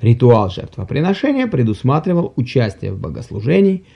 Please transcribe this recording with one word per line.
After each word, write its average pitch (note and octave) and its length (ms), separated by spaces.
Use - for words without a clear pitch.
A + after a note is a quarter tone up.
Ритуал A2+ 500
жертвоприношения G3 960
предусматривал D#3+ 920
участие A2+ 580
в G2 40
богослужении F3+ 840